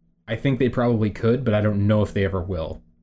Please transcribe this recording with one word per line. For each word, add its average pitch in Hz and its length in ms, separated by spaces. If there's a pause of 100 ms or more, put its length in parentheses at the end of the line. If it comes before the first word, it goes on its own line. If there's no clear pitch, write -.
(280)
I 117 80
think 131 240
they 127 100
probably 120 400
could, 117 340
but 113 120
I 107 60
don't 101 260
know 107 160
if - 100
they 98 100
ever 92 160
will. 90 440 (200)